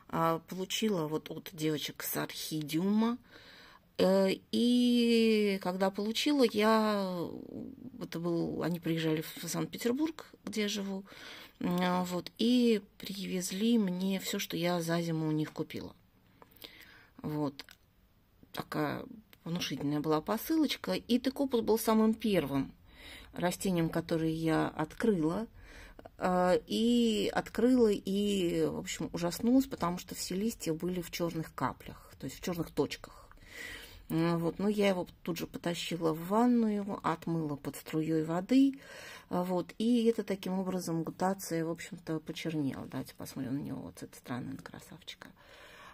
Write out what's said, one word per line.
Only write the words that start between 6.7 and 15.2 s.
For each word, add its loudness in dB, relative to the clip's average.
это -6
был, 0
они -2
приезжали 0
в -10
Санкт-Петербург, -2
где -4
я 0
живу, -6
м, 0
вот, -6
и 4
привезли 0
мне 0
всё, -4
что -6
я 0
за 0
зиму 0